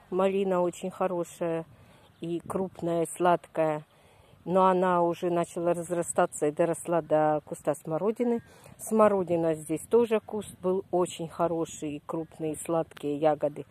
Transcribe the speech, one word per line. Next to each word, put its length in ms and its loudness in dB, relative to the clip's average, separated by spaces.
Малина 520 2
очень 300 -4
хорошая 760 -4
и 180 -4
крупная, 640 -4
и 60 -4
сладкая. 760 0
Но 220 4
она 360 4
уже 260 0
начала 440 0
разрастаться 760 -2
и 40 2
доросла 500 0
до 440 2
куста 300 -4
смородины. 680 -2
Смородина 760 2
здесь 260 -6
тоже 380 2
куст 420 -10
был 280 -2
очень 380 -2
хороший, 800 -4
крупные, 500 -8
сладкие 640 -4
ягоды. 540 0